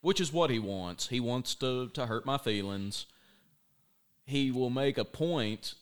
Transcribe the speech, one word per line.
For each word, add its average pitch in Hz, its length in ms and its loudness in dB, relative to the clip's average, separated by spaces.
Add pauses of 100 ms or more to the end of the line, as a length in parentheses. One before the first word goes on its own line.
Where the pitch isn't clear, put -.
which 185 200 2
is 151 120 0
what 160 180 4
he 117 80 4
wants. 95 500 -4
He 127 120 0
wants 123 360 -2
to, 127 340 -2
to 127 160 -4
hurt 113 200 -2
my 135 120 0
feelings. 98 680 -2 (1200)
He 135 240 2
will 123 200 2
make 135 260 2
a 117 80 0
point, 131 760 -2